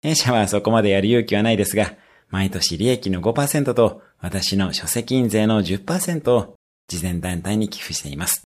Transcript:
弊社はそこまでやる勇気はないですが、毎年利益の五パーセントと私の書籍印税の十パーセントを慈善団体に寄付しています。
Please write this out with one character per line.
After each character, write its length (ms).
弊 100
社 200
は 140
そ 140
こ 80
ま 140
で 60
や 120
る 60
勇 180
気 100
は 60
な 100
い 60
で 80
す 100
が、 180
毎 220
年 260
利 120
益 200
の 120
五 120
パ 100
ー 40
セ 120
ン 40
ト 100
と 300
私 340
の 160
書 140
籍 300
印 140
税 180
の 160
十 160
パ 160
ー 40
セ 140
ン 80
ト 160
を 180
慈 120
善 220
団 200
体 160
に 120
寄 120
付 140
し 80
て 60
い 80
ま 100
す。 220